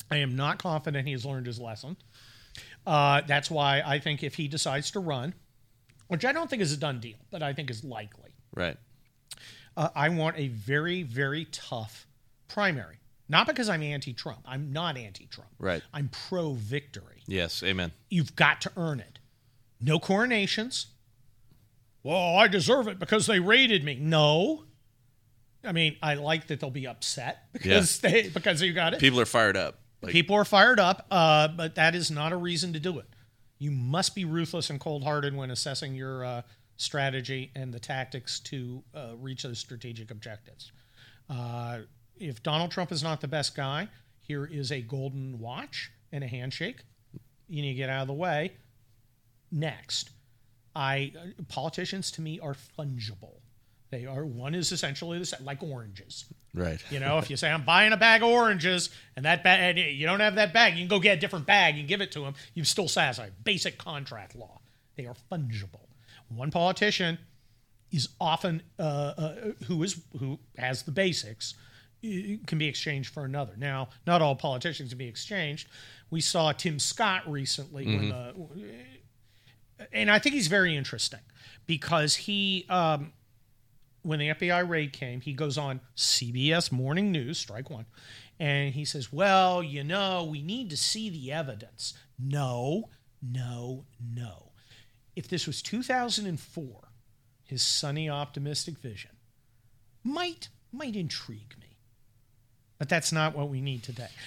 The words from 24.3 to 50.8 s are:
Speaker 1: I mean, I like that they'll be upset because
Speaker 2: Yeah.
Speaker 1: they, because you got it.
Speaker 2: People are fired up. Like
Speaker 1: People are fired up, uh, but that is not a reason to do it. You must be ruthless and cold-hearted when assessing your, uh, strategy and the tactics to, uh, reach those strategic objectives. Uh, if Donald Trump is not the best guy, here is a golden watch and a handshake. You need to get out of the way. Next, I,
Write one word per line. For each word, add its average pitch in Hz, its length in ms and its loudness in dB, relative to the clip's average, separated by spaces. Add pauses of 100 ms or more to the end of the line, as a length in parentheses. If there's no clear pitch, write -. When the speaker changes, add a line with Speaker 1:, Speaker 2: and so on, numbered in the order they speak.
Speaker 1:
I 220 80 -4
mean, 160 320 4
I 147 120 2
like 151 320 -2
that 147 120 -4
they'll 143 100 -6
be 131 160 -6
upset - 680 -8
because - 500 6
Speaker 2:
Yeah. 202 80 6
Speaker 1:
they, 208 180 6
because 165 320 0
you 180 120 2
got 165 200 2
it. 330 60 -2
Speaker 2:
People 131 220 8
are 107 40 6
fired 107 300 6
up. 87 240 -2 (220)
Like 92 100 -6
Speaker 1:
People 170 240 4
are 208 100 6
fired 208 360 8
up, 185 280 4
uh, 156 380 6
but 165 280 -4
that 165 200 6
is 170 160 -2
not 151 220 -2
a 180 40 -2
reason 175 360 -2
to 156 60 -4
do 160 200 -4
it. - 80 -16 (500)
You 147 140 -2
must 139 440 0
be 190 100 -2
ruthless 165 440 -2
and 143 120 -6
cold-hearted 143 520 -2
when 135 160 -6
assessing 135 460 -6
your, 131 300 -8
uh, 120 160 -6 (340)
strategy 135 800 -4
and 127 180 -8
the 117 60 -10
tactics 131 600 -6
to, 127 420 -10 (100)
uh, 123 240 -12
reach 131 260 -10
those 120 160 -8
strategic 117 520 -14
objectives. - 640 -16 (560)
Uh, 120 500 -8 (380)
if 139 260 -10
Donald 165 280 0
Trump 180 200 -4
is 156 100 -4
not 156 200 -4
the 143 80 -6
best 147 260 -2
guy, 147 320 -4 (320)
here 143 260 -6
is 143 260 -6
a 135 100 -4
golden 131 580 -6
watch 135 520 -10 (200)
and 139 120 -6
a 127 40 -6
handshake. 135 560 -6 (640)
You 151 140 -6
need 139 80 -2
to 127 80 -4
get 135 120 -4
out 135 120 -2
of 131 60 -4
the 139 60 -6
way. 165 400 -2 (1000)
Next, 147 580 -6 (640)
I, 139 420 -2